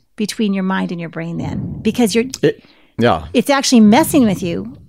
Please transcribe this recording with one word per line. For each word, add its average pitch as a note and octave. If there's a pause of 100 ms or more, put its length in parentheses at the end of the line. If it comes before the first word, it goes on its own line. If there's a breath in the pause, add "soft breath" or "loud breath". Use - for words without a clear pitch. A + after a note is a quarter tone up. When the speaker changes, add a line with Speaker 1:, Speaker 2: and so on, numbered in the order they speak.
(160)
Speaker 1:
between G#3
your F#3+
mind F#3+
and E3+
your D#3+
brain E3
then, -
because A3
you're A3+ (180)
Speaker 2:
It, - (340 soft breath)
yeah. A2
Speaker 1:
it's -
actually C4+
messing C4
with F#3
you. F#3+ (120)